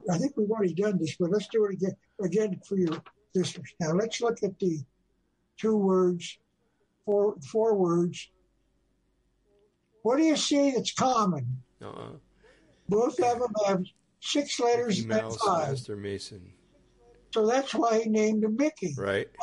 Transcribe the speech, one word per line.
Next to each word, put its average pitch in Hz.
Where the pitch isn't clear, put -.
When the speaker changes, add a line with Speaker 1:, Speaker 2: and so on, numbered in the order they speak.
Speaker 1:
I 170
think 269
we've 214
already 208
done 196
this, 160
but 175
let's 202
do 220
it 196
again, 190
again 196
for 202
your 165
listeners. -
Now, 156
let's 214
look 233
at 196
the 170
two 220
words, 185
four, 202
four 220
words. 175
What 240
do 320
you 320
see 285
that's 247
common? 165
Speaker 2:
Uh-uh. 113
Speaker 1:
Both 220
of 240
them 240
have 190
six -
letters 240
Speaker 2:
Mickey 214
Speaker 1:
and 110
Speaker 2:
Mouse, -
Speaker 1:
five. -
Speaker 2:
Master 123
Mason. 101
Speaker 1:
So 220
that's 262
why 233
he 226
named 214
him 220
Mickey 254
Speaker 2:
Right. 98